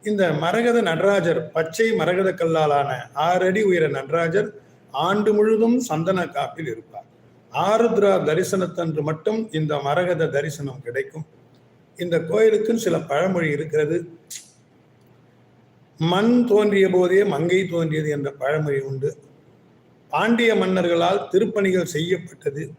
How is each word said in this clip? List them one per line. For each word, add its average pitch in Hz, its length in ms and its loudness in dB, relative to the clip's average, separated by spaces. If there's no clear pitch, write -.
இந்த 196 320 0
மரகத 226 480 2
நடராஜர், 170 680 0
பச்சை 165 440 0
மரகத 180 380 0
கல்லாலான 147 800 0
ஆறு 175 320 0
அடி 190 180 0
உயர 175 240 2
நடராஜர் 165 640 -2
ஆண்டு 196 420 0
முழுதும் 220 460 4
சந்தன 170 480 -2
காப்பில் 143 400 -6
இருப்பார். 110 360 -12
ஆருத்ரா 202 680 2
தரிசனத்தன்று 165 800 -2
மட்டும் 214 500 -4
இந்த 147 280 -2
மரகத 160 480 0
தரிசனம் 139 540 -6
கிடைக்கும். 135 440 -8
இந்த 170 220 -2
கோயிலுக்கும் 214 580 2
சில - 220 0
பழமொழி 165 520 -2
இருக்கிறது. 151 680 -2
"மண் 214 480 2
தோன்றிய 202 440 4
போதே 180 340 4
மங்கை 180 440 0
தோன்றியது" 156 420 -2
என்ற 143 220 -4
பழமொழி 143 480 -2
உண்டு. 135 380 -6
பாண்டிய 220 460 2
மன்னர்களால் 185 760 0
திருப்பணிகள் 185 600 0
செய்யப்பட்டது. 165 840 -6